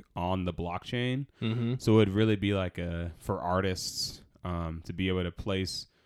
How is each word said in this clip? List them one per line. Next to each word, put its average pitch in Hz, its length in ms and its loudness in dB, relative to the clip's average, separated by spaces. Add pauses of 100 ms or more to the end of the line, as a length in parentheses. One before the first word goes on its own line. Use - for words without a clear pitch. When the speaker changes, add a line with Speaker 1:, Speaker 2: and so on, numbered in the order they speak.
(160)
Speaker 1:
on 92 300 0
the 87 80 0
blockchain. 123 760 -4 (160)
Speaker 2:
Mm-hmm. 117 360 0
Speaker 1:
So 110 220 8
it'd 98 140 6
really 110 220 4
be 101 180 0
like 92 240 -2
a, 85 400 -4
for - 220 -4
artists, 90 800 -2 (220)
um, 85 400 -6
to - 80 -8
be 92 160 0
able 92 160 2
to 87 60 -2
place, - 560 -4 (200)